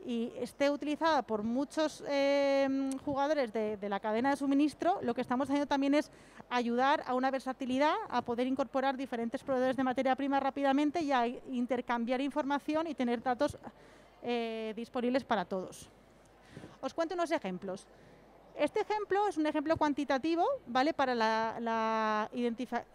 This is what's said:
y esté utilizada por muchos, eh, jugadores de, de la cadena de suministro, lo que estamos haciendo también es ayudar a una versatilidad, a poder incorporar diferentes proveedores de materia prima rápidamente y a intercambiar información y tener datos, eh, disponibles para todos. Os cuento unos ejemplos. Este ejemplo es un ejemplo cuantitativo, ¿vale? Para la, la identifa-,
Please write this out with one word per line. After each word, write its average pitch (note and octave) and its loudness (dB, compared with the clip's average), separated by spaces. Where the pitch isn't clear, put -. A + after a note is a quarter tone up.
y A#3 -4
esté C#4 0
utilizada D4 2
por A3 -2
muchos, C#4 -2
eh, C#4 2
jugadores C#4 0
de, G#3+ -2
de G3+ -6
la G3 0
cadena A3 0
de C#4 2
suministro, C#4+ 2
lo B3 -2
que B3+ -2
estamos C4 0
haciendo C#4+ 2
también C#4 2
es D#4 2
ayudar B3 2
a C4 -2
una C4 2
versatilidad, C4 0
a B3 2
poder A#3+ -2
incorporar C4+ 0
diferentes A#3+ -4
proveedores B3+ 0
de C4+ 0
materia B3+ 2
prima C#4 0
rápidamente C#4 2
y C#4+ 0
a A#3+ 4
intercambiar B3 -2
información C#4+ -2
y D4 -6
tener A#3+ 0
datos, C4 0
eh, A3+ -4
disponibles B3 -2
para G3 0
todos. - -8
Os C4 -6
cuento E4 -2
unos E4+ 0
ejemplos. F#3+ -4
Este D4+ 0
ejemplo G#4 0
es - -4
un D4+ 0
ejemplo D4+ 0
cuantitativo, D4+ 0
¿vale? C4 2
Para B3+ 0
la, A3 0
la A3 0
identifa-, A#3+ -4